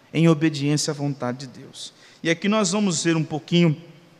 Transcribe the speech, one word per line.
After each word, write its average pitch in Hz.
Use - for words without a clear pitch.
em 160
obediência 147
à -
vontade 135
de 139
Deus. -
E 160
aqui 170
nós 208
vamos 196
ver 165
um 160
pouquinho 160